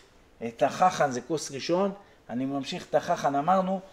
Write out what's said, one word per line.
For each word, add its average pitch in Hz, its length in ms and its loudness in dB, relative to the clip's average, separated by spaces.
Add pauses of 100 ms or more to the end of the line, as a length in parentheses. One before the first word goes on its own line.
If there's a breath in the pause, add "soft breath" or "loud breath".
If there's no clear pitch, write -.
(460)
את 117 160 -4
החחן, 160 480 4
זה 123 100 -4
כוס 151 320 -6
ראשון, 175 400 0 (380 soft breath)
אני 127 140 -4
ממשיך 139 460 -6
את - 40 -2
החחן, 160 400 2
אמרנו, 185 460 2 (120 soft breath)